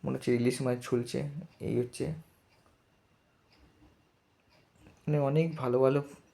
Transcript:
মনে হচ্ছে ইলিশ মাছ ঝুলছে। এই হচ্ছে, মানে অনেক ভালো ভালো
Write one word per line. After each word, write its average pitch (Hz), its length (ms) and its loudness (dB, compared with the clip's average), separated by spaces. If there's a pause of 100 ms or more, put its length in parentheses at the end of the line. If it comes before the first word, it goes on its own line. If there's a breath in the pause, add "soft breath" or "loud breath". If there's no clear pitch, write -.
মনে 131 120 -2
হচ্ছে 131 180 2
ইলিশ 123 280 2
মাছ 123 160 0
ঝুলছে। 127 520 -2 (300)
এই 113 180 -2
হচ্ছে, 127 360 -4 (2500)
মানে - 420 -4
অনেক 156 380 2
ভালো 127 240 2
ভালো 135 220 4 (320)